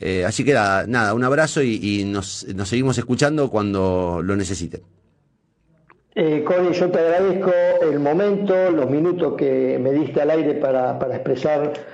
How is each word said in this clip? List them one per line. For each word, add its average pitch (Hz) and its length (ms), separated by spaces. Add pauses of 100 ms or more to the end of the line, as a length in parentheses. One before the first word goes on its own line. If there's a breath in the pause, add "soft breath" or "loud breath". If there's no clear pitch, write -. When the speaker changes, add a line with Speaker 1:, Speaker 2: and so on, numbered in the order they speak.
Speaker 1:
Eh, 92 240
así 107 200
que 135 80
nada, 98 360
nada, 113 260
un 120 80
abrazo 147 400
y, 113 160 (220)
y 98 40
nos, 101 400 (120)
nos 95 120
seguimos 127 300
escuchando 143 520
cuando 95 720
lo 92 140
necesiten. 92 480 (1300)
Speaker 2:
Eh, 156 300
Connie, 180 280
yo 180 180
te 190 80
agradezco 180 540 (300)
el 147 180
momento, 185 720
los 139 180
minutos 160 460
que 131 440
me 131 120
diste 147 280
al 147 100
aire 151 240
para, 131 440
para 131 160
expresar 147 580 (220 loud breath)